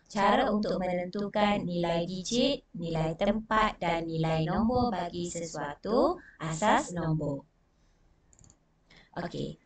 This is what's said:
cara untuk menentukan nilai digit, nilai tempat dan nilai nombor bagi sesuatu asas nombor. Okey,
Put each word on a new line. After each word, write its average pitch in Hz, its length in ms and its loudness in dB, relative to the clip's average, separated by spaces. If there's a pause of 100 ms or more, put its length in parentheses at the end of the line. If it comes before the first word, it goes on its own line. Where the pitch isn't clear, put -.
cara 208 400 4
untuk 208 320 0
menentukan 202 800 0
nilai 170 480 0
digit, 233 640 0
nilai 160 400 -2
tempat 214 640 0
dan 170 320 -2
nilai 160 400 0
nombor 233 400 2
bagi 175 400 -4
sesuatu 170 880 -2 (240)
asas 180 560 2
nombor. 151 480 -2 (1700)
Okey, 160 480 -8